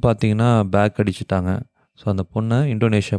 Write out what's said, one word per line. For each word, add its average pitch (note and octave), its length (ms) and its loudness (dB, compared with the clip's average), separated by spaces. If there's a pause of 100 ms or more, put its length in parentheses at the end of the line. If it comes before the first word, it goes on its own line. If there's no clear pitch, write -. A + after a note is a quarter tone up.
பார்த்தீங்கன்னா A2+ 560 2
back G2+ 360 0
அடிச்சிட்டாங்க. F#2+ 640 -2 (340)
So G#2 200 -4
அந்த F#2+ 100 -2 (100)
பொண்ணை, A2+ 260 0
இந்தோனேஷியா A2 580 0